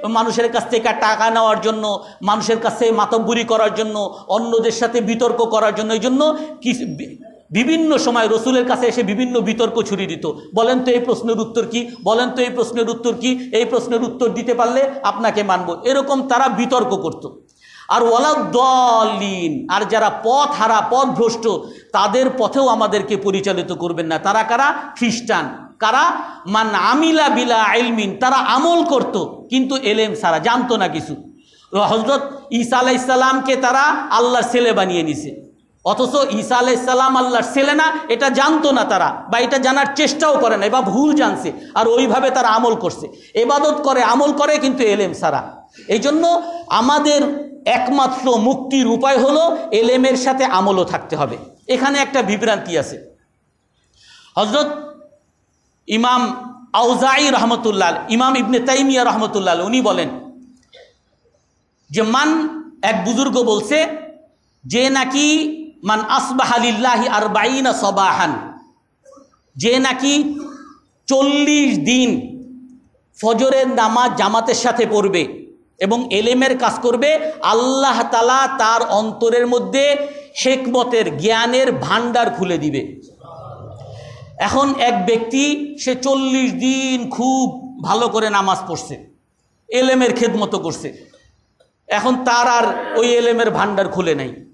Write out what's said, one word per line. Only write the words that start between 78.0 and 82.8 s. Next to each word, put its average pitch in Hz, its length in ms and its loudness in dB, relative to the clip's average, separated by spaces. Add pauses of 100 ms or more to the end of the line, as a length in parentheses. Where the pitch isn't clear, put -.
তাআলা 254 360 2 (100)
তার 233 320 2
অন্তরের 226 580 0
মধ্যে 247 500 0 (480)
হেকমতের, 240 720 0
জ্ঞানের 226 540 2
ভান্ডার 226 580 0
খুলে 180 280 -2
দিবে। 143 560 -6 (1300)